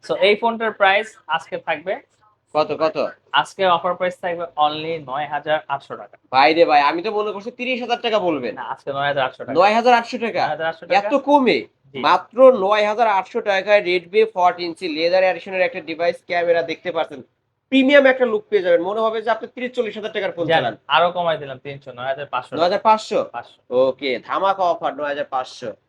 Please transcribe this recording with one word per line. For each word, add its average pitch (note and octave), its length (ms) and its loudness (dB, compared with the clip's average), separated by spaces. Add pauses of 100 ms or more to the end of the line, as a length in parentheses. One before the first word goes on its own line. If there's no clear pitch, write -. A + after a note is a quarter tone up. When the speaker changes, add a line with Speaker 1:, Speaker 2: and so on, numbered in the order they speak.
Speaker 1:
So, - 60 -2 (140)
এই G#3 140 6
ফোনটার A3+ 400 -2
প্রাইস G3+ 260 4 (300)
আজকে E3+ 200 -8 (100)
থাকবে E3+ 280 -4 (600)
Speaker 2:
কত, D3+ 140 0 (120)
কত? D#3 140 -2 (440)
Speaker 1:
আজকে - 220 -4 (140)
অফার F3+ 220 -4
প্রাইস F3+ 240 -6
থাকবে E3+ 220 -6 (200)
only D#3 300 -4 (160)
নয় C#3+ 240 -6
হাজার D3+ 240 -2 (160)
আটশো C#3+ 260 -10
টাকা। G#2 160 -20 (180)
Speaker 2:
ভাই C#3 220 6
রে E3+ 140 8
ভাই, D3 100 6 (100)
আমি E3 160 -4
তো A3 120 -4
মনে G#3 160 -4
করছি G3+ 160 -12 (100)
তিরিশ B3 240 -6
হাজার A#3+ 200 -4
টাকা A3 140 0 (100)
বলবেন। B2+ 320 -4
Speaker 1:
না, A#2+ 40 -10 (100)
আজকে - 220 -12
নয় C#3 140 -2
হাজার C#3 180 0
আটশো - 140 -12
টাকা। B2+ 160 -6
Speaker 2:
নয় G3+ 200 4
হাজার A#3+ 220 4
আটশো A#3 240 -10
টাকা? F3+ 200 -2
Speaker 1:
নয় D3 100 -2
হাজার D#3 160 -6
আটশো - 140 -12
টাকা। F3 160 2
Speaker 2:
এত G3+ 120 -4 (160)
কমে? B3+ 300 4 (340)
Speaker 1:
জি। C#3 60 -10 (100)
Speaker 2:
মাত্র F3+ 300 0 (260)
নয় G#3 260 2
হাজার A3 180 2 (100)
আটশো G3+ 220 -6 (100)
টাকায় G3 380 2
Redmi F3+ 340 2 (120)
fourteen F3 440 0
C - 20 -14 (160)
লেদার F3 340 2
এডিশনের F#3 380 -4
একটা F3+ 200 -8
ডিভাইস, E3+ 280 -2 (120)
ক্যামেরা E3+ 420 0
দেখতে D#3+ 260 -8
পাচ্ছেন। D3 240 -6 (500)
প্রিমিয়াম C4+ 420 6
একটা B3+ 200 2
লুক G#3+ 180 -2
পেয়ে G3+ 160 2
যাবেন। F3 220 4
মনে G#3+ 160 -4
হবে A3 200 -2
যে A#3 100 -2
আপনি A3+ 200 -12
ত্রিশ B3 220 -6
চল্লিশ A3 220 -4
হাজার G#3 180 -8
টাকার F#3+ 200 -4
ফোন E3+ 140 -4
Speaker 1:
জান, D#3+ 60 4
Speaker 2:
চালান। B2 180 -2 (200)
Speaker 1:
আরো E3+ 220 4
কমাই E3+ 260 -2
দিলাম C3+ 220 -14
তিনশো, C#3 340 -14
নয় B2+ 140 -8
হাজার C#3+ 200 -8
পাঁচশো B2+ 180 -6
টাকা। C3+ 80 -6
Speaker 2:
নয় E3+ 100 4
হাজার G3 200 -2
পাঁচশো? G#3+ 320 2 (140)
Speaker 1:
পাঁচশো। - 240 -14 (220)
Speaker 2:
ওকে, C3 300 0 (160)
ধামাকা F#3+ 460 0
অফার, D#3 260 -4
নয় D3 140 -6
হাজার C#3+ 220 -6
পাঁচশো। B2+ 360 -8 (180)